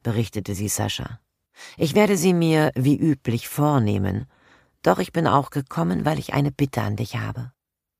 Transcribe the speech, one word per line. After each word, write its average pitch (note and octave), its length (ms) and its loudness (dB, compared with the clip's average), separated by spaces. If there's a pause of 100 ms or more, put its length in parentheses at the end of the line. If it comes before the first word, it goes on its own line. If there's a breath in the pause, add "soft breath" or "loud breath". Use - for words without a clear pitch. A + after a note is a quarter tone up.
berichtete G#2 540 -4
sie G2+ 140 -4
Sascha. - 500 -6 (580 loud breath)
„Ich E3 160 -2
werde G3+ 240 4
sie F3+ 160 4
mir, D#3+ 420 4
wie C3 220 4
üblich, C3+ 500 0
vornehmen. G#2 800 0 (560 soft breath)
Doch F#3 180 2
ich F#3 120 -4
bin E3 160 0
auch C3 220 2
gekommen, E3 560 -4
weil D3+ 120 0
ich - 160 -8
eine C#3+ 180 0
Bitte C3+ 300 -2
an G2+ 140 -2
dich A2+ 220 -6
habe.“ A2+ 340 -6 (480)